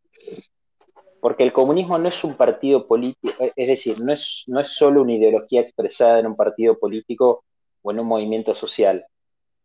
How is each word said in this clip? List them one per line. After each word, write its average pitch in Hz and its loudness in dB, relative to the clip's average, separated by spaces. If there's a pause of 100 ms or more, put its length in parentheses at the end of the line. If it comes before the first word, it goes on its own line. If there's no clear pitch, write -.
(1200)
Porque 120 0
el 123 2
comunismo 170 0
no 170 0
es - -8
un 147 -6
partido 127 2
político, 123 -2
e-, 127 -4
es 127 -4
decir, 120 -2
no 131 -2
es, - -10
no 127 -4
es 139 -6
solo 143 4
una 120 0
ideología 110 2
expresada 113 2
en 113 0
un 107 -8
partido 110 0
político 113 -2 (380)
o 104 -8
en 110 -6
un 117 -6
movimiento 110 -2
social. 98 0 (600)